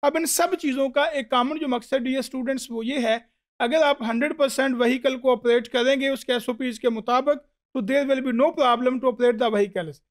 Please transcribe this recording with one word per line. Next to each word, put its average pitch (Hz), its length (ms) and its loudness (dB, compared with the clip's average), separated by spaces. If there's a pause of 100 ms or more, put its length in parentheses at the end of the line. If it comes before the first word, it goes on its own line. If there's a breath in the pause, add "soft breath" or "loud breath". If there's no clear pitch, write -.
अब 285 140 2
इन 330 80 -2
सब 349 300 0
चीज़ों 269 340 -2
का 285 160 0
एक 294 260 -4
कॉमन 262 260 0
जो 311 100 -4
मकसद, 262 360 -2
डियर 262 180 -2
स्टूडेंट्स, 262 500 -6
वो 226 120 -8
ये 269 160 -4
है, 226 160 0 (440)
अगर 262 240 2
आप 285 200 2
हंड्रेड 240 340 -2
परसेंट 269 400 0
व्हीकल 254 400 0
को 254 140 0
ऑपरेट 240 360 2
करेंगे 262 420 0
उसके 262 240 -2
एसओपीज़ 247 460 -4
के 254 100 2
मुताबिक, 247 480 0 (380)
तो 262 60 -2
there 269 260 0
will 269 140 0
be 262 120 -2
no 269 180 4
problem 254 500 2
to 262 120 2
operate 240 240 2
the 233 120 2
vehicles। 202 600 -2